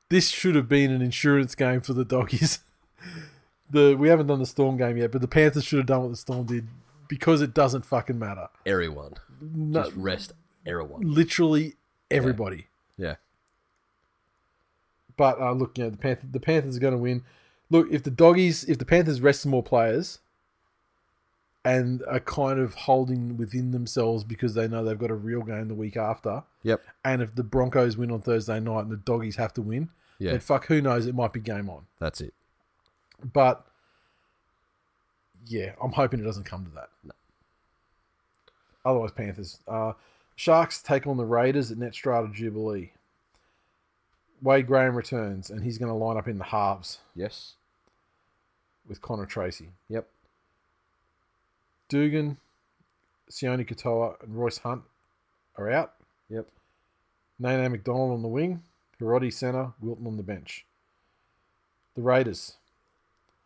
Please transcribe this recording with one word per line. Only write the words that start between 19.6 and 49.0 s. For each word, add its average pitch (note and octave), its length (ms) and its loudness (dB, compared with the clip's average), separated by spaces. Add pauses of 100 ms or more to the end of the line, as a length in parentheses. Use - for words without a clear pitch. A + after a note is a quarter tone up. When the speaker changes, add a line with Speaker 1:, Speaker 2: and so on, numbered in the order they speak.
Speaker 1:
players A#2 580 0 (1400)
and B2+ 420 2
are B2+ 160 -2
kind C3+ 380 -2
of B2+ 160 0
holding B2+ 640 2
within B2 360 -4
themselves A#2 520 0
because A2+ 300 -2
they A2+ 120 0
know A2+ 160 -4
they've A2 160 -2
got A#2 120 -2
a A2+ 40 -2
real A2+ 280 -6
game A2 260 -6
the A2 60 -6
week G#2+ 240 -6
after. A2 460 -4 (180)
Speaker 2:
Yep. A2 200 0 (220)
Speaker 1:
And C3 160 0
if A2 140 -4
the B2 100 -2
Broncos B2 540 2
win A#2+ 120 -4
on A2+ 120 -4
Thursday A2 380 0
night A2 240 -2
and A2 60 -8
the G#2+ 60 -6
Doggies A2+ 400 -4
have A2+ 160 -4
to - 80 -6
win, A#2 300 -4 (280)
Speaker 2:
Yeah. F#2+ 120 -4
Speaker 1:
then B2 100 0
fuck, - 280 0
who D#3 120 4
knows? A#2+ 240 2
It B2 100 -4
might A#2+ 200 -2
be A#2 60 -8
game G#2 280 -6
on. D#2+ 160 -14 (140)
Speaker 2:
That's - 240 -6
it. - 100 -12 (1000)
Speaker 1:
But, C3 340 4 (1800)
yeah, G#2+ 380 -6
I'm B2 80 -4
hoping C3 300 0
it - 20 -8
doesn't G2+ 220 -6
come F#2 220 -12
to E2 40 -16
that. C#2+ 180 -18 (140)
Speaker 2:
No. D2 80 -20 (1700)
Speaker 1:
Otherwise, A#2+ 260 2
Panthers. G2 560 -10
Uh, A2 280 -4 (420)
Sharks - 440 2
take C3+ 240 0
on C#3 120 -4
the B2 80 -4
Raiders A#2+ 480 2
at A2 60 -10
Netstrata A#2 540 -4
Jubilee. G#2+ 600 -6 (1500)
Wade C3+ 280 4
Graham C3 260 4
returns, G#2+ 560 -6
and G#2 140 -8
he's A#2 140 -6
gonna A#2 180 -4
line A2 200 -2
up G#2+ 120 -6
in G#2+ 100 -6
the F#2 60 -8
halves G2 560 -4 (160)
Speaker 2:
Yes. - 380 -12 (1300)
Speaker 1:
with G2+ 140 -16